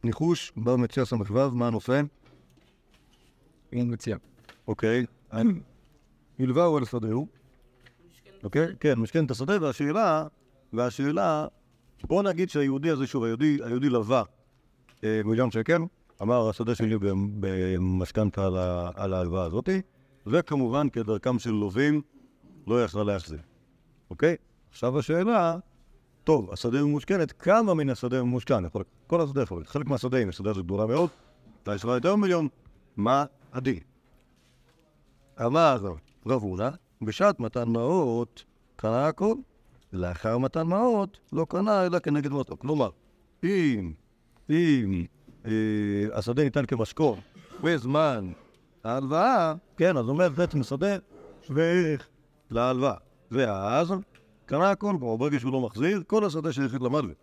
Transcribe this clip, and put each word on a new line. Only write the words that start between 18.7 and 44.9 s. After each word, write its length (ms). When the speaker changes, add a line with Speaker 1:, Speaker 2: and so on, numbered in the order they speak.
Speaker 1:
על 180
ההלוואה 320
הזאתי", 360
וכמובן, 600
כדרכם 500
של 120
לווים, 500
לא 160
יכל 200
להחזיר. 360
אוקיי? 260
עכשיו 300
השאלה, 580
טוב, 260
השדה 280
הוא 100
מושכנת, 420
כמה 420
מן 160
השדה 300
הוא 80
מושכן? 380
יכול, 180
כל 140
השדה 200
יכול, 240
חלק 220
מהשדה, 360
אם 60
השדה 220
הזה 100
גדולה 240
מאוד, 240
אתה 120
יש 80
לך 60
יותר 260
ממיליון, 320
מה 280
הדין? 260
אמר 320
רב 160
הונא, 280
בשעת 380
מתן 300
מעות, 720
קנה 320
הכל, 280
לאחר 440
מתן 300
מעות, 520
לא 160
קנה 360
אלא 140
כנגד 320
מעותיו. 280
כלומר, 300
אם, 500
אם, 560